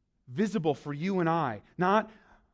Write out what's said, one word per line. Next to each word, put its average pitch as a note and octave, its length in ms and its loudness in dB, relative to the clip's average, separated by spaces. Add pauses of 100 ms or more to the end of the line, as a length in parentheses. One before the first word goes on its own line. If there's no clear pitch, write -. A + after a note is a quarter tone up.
(280)
visible D#3+ 460 0
for D3 200 -8
you F3+ 260 -2
and E3 100 2
I, D3 320 -2 (160)
not, G3+ 340 2 (420)